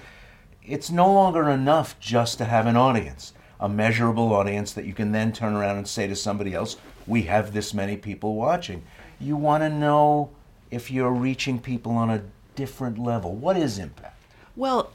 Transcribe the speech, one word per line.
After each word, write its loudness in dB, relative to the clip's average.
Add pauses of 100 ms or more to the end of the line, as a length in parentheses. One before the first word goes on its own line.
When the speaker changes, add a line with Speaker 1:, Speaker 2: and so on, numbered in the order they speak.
(640)
Speaker 1:
it's -8
no 6
longer 4
enough 2
just 0
to -2
have 2
an 4
audience, 2 (260)
a -2
measurable 2
audience 0
that -10
you -10
can -2
then 0
turn -2
around 0
and -8
say -2
to -4
somebody -4
else, -6 (300)
"We 2
have 0
this -4
many -2
people -6
watching." -2 (380)
You -4
want 2
to 0
know 2 (400)
if -8
you're 0
reaching -2
people -6
on 2
a 0 (320)
different -6
level. -2
What 0
is 0
impact? -14 (400)
Speaker 2:
Well, -2